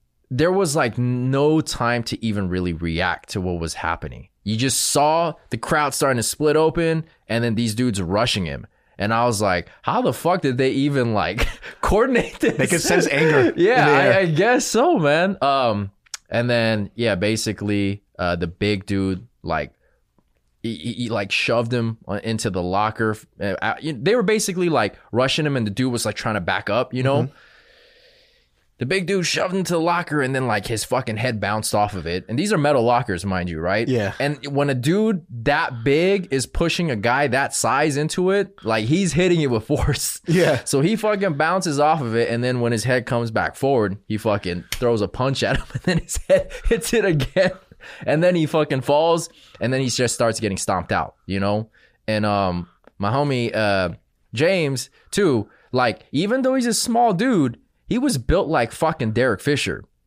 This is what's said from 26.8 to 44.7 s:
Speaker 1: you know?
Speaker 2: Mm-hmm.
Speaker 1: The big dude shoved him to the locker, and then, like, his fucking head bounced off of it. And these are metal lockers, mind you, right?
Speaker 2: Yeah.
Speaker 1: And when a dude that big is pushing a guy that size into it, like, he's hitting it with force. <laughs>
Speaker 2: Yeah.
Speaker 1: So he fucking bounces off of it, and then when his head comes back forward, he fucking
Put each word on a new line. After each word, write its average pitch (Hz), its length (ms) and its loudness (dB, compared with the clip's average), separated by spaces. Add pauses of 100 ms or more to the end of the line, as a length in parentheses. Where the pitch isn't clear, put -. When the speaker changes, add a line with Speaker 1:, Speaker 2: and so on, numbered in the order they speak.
Speaker 1:
you 127 120 -4
know? 135 200 2
Speaker 2:
Mm-hmm. 143 100 -8 (1400)
Speaker 1:
The 123 80 -4
big 185 220 -2
dude 190 180 0
shoved 190 260 -2
him 190 120 -2
to 175 80 -4
the 170 80 0
locker, 170 420 0
and 131 100 0
then, 131 140 0
like, 107 180 -2
his 110 200 -4
fucking 120 320 -2
head 117 240 -2
bounced 104 340 -2
off 101 220 2
of 80 100 -8
it. 87 220 -4
And 117 100 -2
these 202 140 0
are 196 60 2
metal 143 260 4
lockers, 117 420 2
mind 90 240 -2
you, 80 80 -6
right? 98 300 0
Speaker 2:
Yeah. 107 320 0
Speaker 1:
And 143 340 -4
when 143 160 2
a 135 40 0
dude 175 520 0 (200)
that 143 360 0
big 175 500 2
is 135 140 -2
pushing 170 420 -2
a 135 60 -2
guy 120 320 2
that 131 280 0
size 135 420 0
into 170 340 0
it, 196 320 -2
like, 110 220 0
he's 165 300 2
hitting 175 260 4
it 143 100 2
with 113 140 0
force. - 600 -2
<laughs> - 40 -6
Speaker 2:
Yeah. 160 360 4
Speaker 1:
So 139 160 0
he 180 140 2
fucking 208 400 0
bounces 160 460 0
off 151 200 4
of 113 140 -4
it, 117 160 2
and 117 140 -2
then 127 160 0
when 117 100 0
his 113 140 -2
head 127 200 0
comes 120 280 -2
back 90 240 -2
forward, 113 500 2
he 107 100 -4
fucking 95 480 -2 (100)